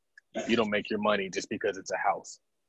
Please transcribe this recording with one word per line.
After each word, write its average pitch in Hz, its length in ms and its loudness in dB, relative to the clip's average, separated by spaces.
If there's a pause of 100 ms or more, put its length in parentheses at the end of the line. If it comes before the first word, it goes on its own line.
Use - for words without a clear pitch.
(480)
You 113 80 4
don't 110 140 2
make 104 220 0
your 107 80 0
money 101 300 2
just 92 200 -4
because 98 280 -2
it's 92 140 -8
a 92 60 -2
house. - 420 -2 (280)